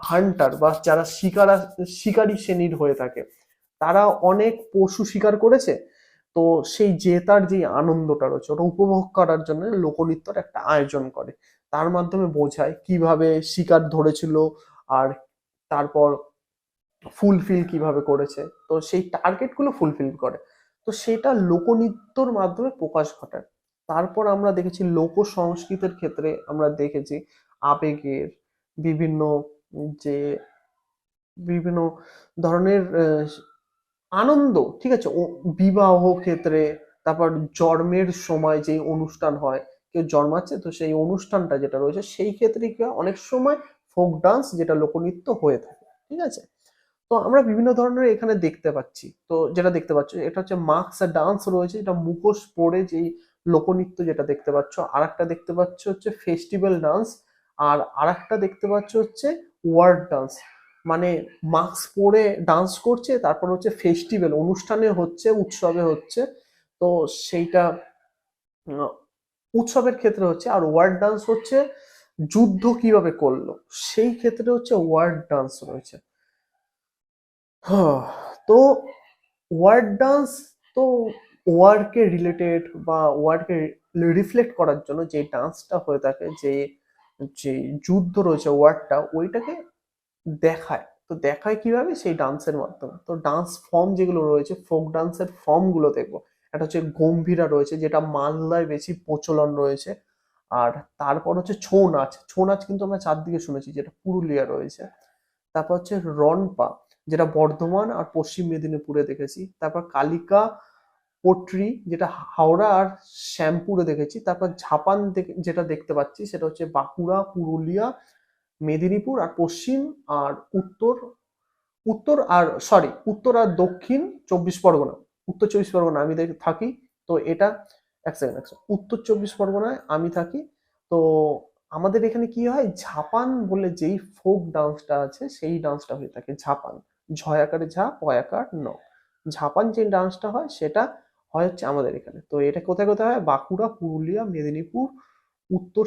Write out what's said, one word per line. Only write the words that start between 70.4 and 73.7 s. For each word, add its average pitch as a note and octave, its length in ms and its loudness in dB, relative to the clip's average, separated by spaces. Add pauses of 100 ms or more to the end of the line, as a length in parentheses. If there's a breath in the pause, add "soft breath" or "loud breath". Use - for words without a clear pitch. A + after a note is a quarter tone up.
আর G3 140 2
ওয়ার্ড F3 360 4
ডান্স G#3+ 300 0
হচ্ছে C4 380 0 (640 loud breath)
যুদ্ধ G#3+ 480 4
কিভাবে G#3 300 4
করলো, C3+ 420 0 (180)